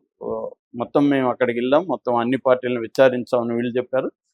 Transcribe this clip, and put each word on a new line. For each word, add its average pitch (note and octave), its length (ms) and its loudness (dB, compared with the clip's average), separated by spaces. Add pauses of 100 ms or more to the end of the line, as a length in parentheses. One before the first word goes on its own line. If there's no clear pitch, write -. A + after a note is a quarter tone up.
(240)
ఆ, A2 260 -8 (260)
మొత్తం C#3+ 340 0
మేము C3+ 200 0
అక్కడికి A#2+ 300 -2
వెళ్ళాం, C3+ 280 2
మొత్తం B2 280 -4
అన్ని A#2+ 220 0
పార్టీలను B2+ 440 0
విచారించామని A#2+ 760 2
వీళ్ళు A#2+ 220 -2
చెప్పారు. B2+ 340 -2 (220)